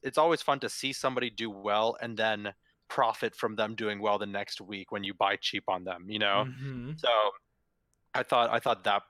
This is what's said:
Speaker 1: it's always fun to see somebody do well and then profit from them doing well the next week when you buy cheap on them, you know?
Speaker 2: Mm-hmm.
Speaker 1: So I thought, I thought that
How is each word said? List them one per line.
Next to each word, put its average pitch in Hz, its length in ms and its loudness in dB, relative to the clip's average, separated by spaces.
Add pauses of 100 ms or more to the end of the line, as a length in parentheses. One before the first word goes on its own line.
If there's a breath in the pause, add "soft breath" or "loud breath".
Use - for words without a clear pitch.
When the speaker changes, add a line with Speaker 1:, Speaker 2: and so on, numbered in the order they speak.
Speaker 1:
it's 135 140 -6
always 156 240 4
fun 139 200 0
to 117 80 -4
see - 240 -6
somebody 123 360 -2
do 113 200 -6
well 104 520 0
and 117 160 -8
then 104 360 0 (360)
profit 117 460 0
from 110 200 -4
them 110 180 0
doing 104 260 -4
well 104 200 2
the 104 80 -6
next 101 340 -8
week 98 300 -10
when 101 120 -4
you 98 120 -6
buy 98 220 2
cheap - 300 -4
on 92 160 0
them, 90 260 -8
you 107 100 -4
know? 101 280 4
Speaker 2:
Mm-hmm. 127 500 -8
Speaker 1:
So 131 120 0 (1040)
I 131 80 0
thought, 120 300 4
I 117 80 4
thought 117 240 0
that 101 260 2